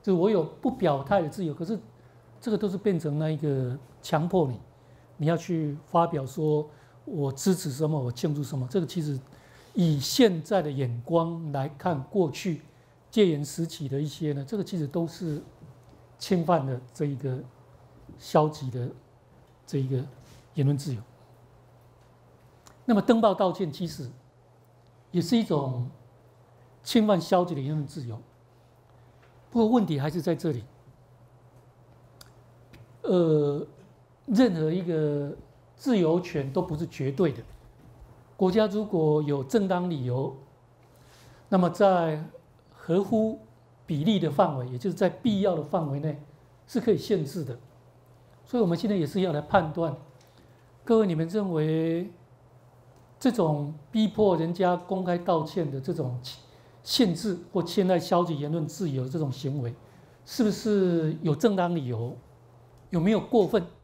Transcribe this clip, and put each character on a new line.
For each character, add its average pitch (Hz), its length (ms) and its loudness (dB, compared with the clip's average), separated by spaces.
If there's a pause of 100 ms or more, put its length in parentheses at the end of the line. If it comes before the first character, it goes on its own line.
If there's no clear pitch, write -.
就 196 100 2
是 180 60 4
我 180 100 4
有 202 140 4
不 - 280 -2
表 147 340 0
态 196 180 2
的 156 60 -2
自 185 160 -6
由， 147 100 -4
可 165 100 -8
是 208 140 -4 (600)
这 - 100 -4
个 208 80 2
都 214 100 0
是 185 80 -2
变 190 220 0
成 147 220 -2
那 156 100 0
一 156 60 -2
个 139 420 -2 (240)
强 165 260 0
迫 170 200 4
你， 117 100 -6 (580)
你 147 100 -2
要 170 100 4
去 160 400 -2 (100)
发 170 200 4
表 151 200 -4
说 151 420 0 (360)
我 147 260 -4
支 185 240 2
持 175 160 -4
什 147 180 -2
么， 156 120 0
我 123 100 -2
庆 151 240 -2
祝 147 80 -4
什 139 160 -6
么。 127 100 -4
这 190 120 0
个 165 60 -4
其 - 140 -6
实 143 200 -4 (540)
以 160 260 2
现 180 420 4
在 196 200 0
的 151 80 -4
眼 127 340 -2
光 165 480 -2
来 139 160 -2 (100)
看， 160 260 -2
过 175 260 0
去 151 320 -6 (480)
戒 208 180 6
严 147 160 0
时 165 220 -4
期 151 220 -10
的 135 120 -2
一 156 60 -2
些 151 260 -4
呢， 139 120 -6
这 170 120 -6
个 196 80 -2
其 190 140 -6
实 151 80 -2
都 170 200 -2
是 160 360 -6 (760)
侵 175 260 0
犯 160 200 2
了 131 160 -6 (140)
这 156 100 -4
一 143 120 -4
个 127 220 -6 (800)
消 156 300 2
极 139 220 -6
的 123 180 -6 (800)
这 151 120 -4
一 131 100 -2
个 131 160 -2 (500)
言 147 100 0
论 143 140 4
自 139 160 -6
由。 104 60 -8 (1800)
那 240 100 4
么 196 80 4
登 226 180 4
报 214 140 6
道 185 180 2
歉 165 180 -4
其 170 160 -8
实 143 240 -12 (1000)
也 175 100 0
是 170 160 2
一 226 80 4
种 131 460 -2 (920)
侵 220 240 2
犯 196 140 4
消 180 240 2
极 175 100 -4
的 139 60 -4
言 139 140 -4
论 151 120 -4
自 143 200 -12
由。 113 120 -10 (1300)
不 - 80 0
过 226 80 6
问 226 180 4
题 156 140 -2
还 147 120 0
是 170 100 -4
在 165 140 0
这 156 180 -2
里， 120 100 -6 (2500)
呃， 151 640 2 (600)
任 240 280 4
何 156 160 0
一 185 120 -2
个 147 520 -2 (400)
自 254 220 0
由 170 240 4
权 139 320 -6
都 180 80 0
不 170 160 -6
是 160 100 -6
绝 135 240 -4
对 143 220 0
的。 117 100 -12 (920)
国 185 160 2
家 214 140 4
如 208 180 -2
果 156 380 2
有 143 200 -2
正 196 240 0
当 180 220 0
理 147 160 -4
由， 127 320 -4 (1120)
那 202 80 2
么 180 140 4
在 170 520 2 (520)
合 175 280 0
乎 220 360 0 (480)
比 147 180 -2
例 208 140 4
的 156 120 0
范 151 280 2
围， 123 100 -6
也 127 80 -8
就 185 140 -4
是 165 40 -6
在 185 140 2
必 202 320 0
要 190 160 2
的 147 80 -4
范 160 260 -2
围 139 80 -4
内， 147 240 -6 (440)
是 - 120 -4
可 220 120 2
以 185 80 4
限 180 260 -2
制 165 180 -8
的。 123 160 -8 (840)
所 247 160 -2
以 - 20 4
我 202 40 4
们 170 100 0
现 202 120 -4
在 208 60 0
也 170 120 0
是 180 160 -2
要 180 100 0
来 147 80 -2
判 160 320 2
断， 165 240 -2 (880)
各 226 140 4
位， 214 80 6
你 175 80 0
们 160 120 0
认 196 260 -2
为 160 600 0 (1080)
这 262 140 2
种 151 400 0 (180)
逼 220 160 2
迫 196 300 4
人 165 160 0
家 180 240 2
公 185 260 -4
开 175 140 0
道 175 260 2
歉 156 280 -4
的 135 100 -6
这 170 140 -4
种 127 260 -4 (640)
限 196 300 2
制 180 240 -4 (140)
或 180 100 0
侵 185 240 0
害 180 120 4
消 175 260 2
极 165 140 -4
言 147 120 -6
论 160 160 -2
自 170 220 -6
由 131 160 -2
的 131 60 -6
这 165 80 -4
种 147 120 -2
行 135 300 -6
为， 117 140 -4 (500)
是 - 180 -4
不 214 80 4
是 180 720 2
有 151 160 2
正 208 180 2
当 175 220 0
理 143 100 -4
由？ 120 300 -6 (720)
有 180 100 -2
没 175 120 2
有 214 100 4
过 214 260 4
分？ 175 200 0 (180)